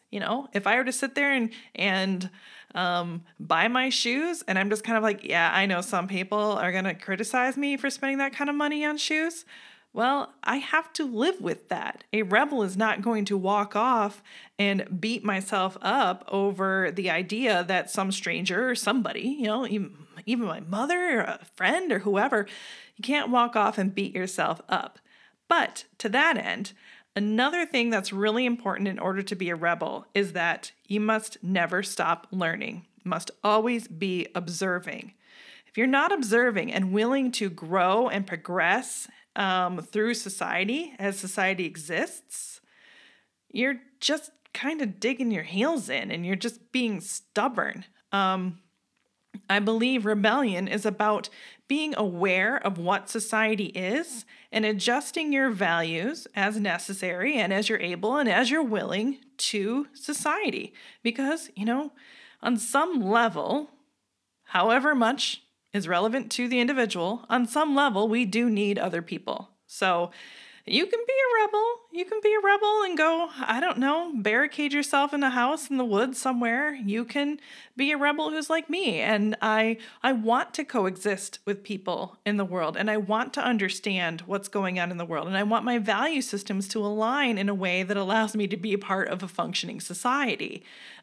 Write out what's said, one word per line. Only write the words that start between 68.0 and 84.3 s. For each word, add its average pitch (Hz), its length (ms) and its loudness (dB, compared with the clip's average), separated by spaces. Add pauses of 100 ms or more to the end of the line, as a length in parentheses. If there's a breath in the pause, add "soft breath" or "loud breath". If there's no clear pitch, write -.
we 233 160 2
do 226 260 2
need 202 300 2
other 170 220 -2
people. - 480 -8 (180)
So 180 420 0 (560 loud breath)
you 285 200 4
can 453 200 0
be 508 80 2
a 494 320 6
rebel. 427 300 2 (160)
You 349 140 -4
can 427 180 -4
be 427 100 6
a 427 60 4
rebel 415 460 4
and 359 120 -2
go, 330 300 2 (120)
I 240 200 -2
don't 339 200 0
know, 311 360 0
barricade 262 560 0
yourself 285 420 2
in 285 80 0
a 269 80 2
house 254 400 0
in 277 60 0
the 254 80 2
woods 233 340 2
somewhere. 254 560 0
You 226 300 -2
can 285 380 -2 (340 loud breath)
be 277 160 2
a 294 60 2
rebel 294 320 2
who's 311 200 -4
like 320 200 0
me. 294 320 0
And 214 400 2
I, 220 340 2 (260 loud breath)
I 269 120 4
want 233 400 2
to 311 100 -4
coexist 196 840 -2
with 202 160 -4
people 190 640 -6
in 208 120 2
the 196 80 0
world. 170 320 -2
And 208 120 0
I 214 60 2
want 214 380 -2
to 285 120 -2
understand 190 760 0
what's 196 260 -4